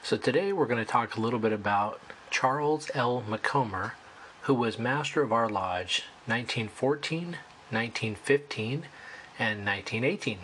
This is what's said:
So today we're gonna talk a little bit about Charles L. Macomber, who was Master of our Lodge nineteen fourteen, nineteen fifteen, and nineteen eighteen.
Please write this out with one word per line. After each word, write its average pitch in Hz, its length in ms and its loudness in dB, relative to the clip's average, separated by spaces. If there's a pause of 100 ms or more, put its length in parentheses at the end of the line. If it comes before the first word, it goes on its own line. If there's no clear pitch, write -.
So - 140 0
today 165 360 2
we're 165 140 2
gonna 113 180 0
talk 117 320 0
a 113 40 -2
little 117 180 0
bit 110 140 2
about 104 480 0 (300)
Charles 147 640 2
L. 123 360 2
Macomber, 110 680 0 (480)
who 139 120 4
was 117 220 2
Master 135 460 0
of 113 100 2
our 113 160 4
Lodge 92 540 -2 (240)
nineteen 117 400 -2
fourteen, 160 680 -2 (340)
nineteen 113 460 -2
fifteen, 139 680 0 (520)
and 107 260 0
nineteen 101 380 -2
eighteen. 131 420 0